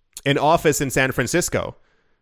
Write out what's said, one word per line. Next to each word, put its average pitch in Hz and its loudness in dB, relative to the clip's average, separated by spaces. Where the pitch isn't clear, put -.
an 139 2
office 151 2
in 139 -2
San 131 0
Francisco? - -2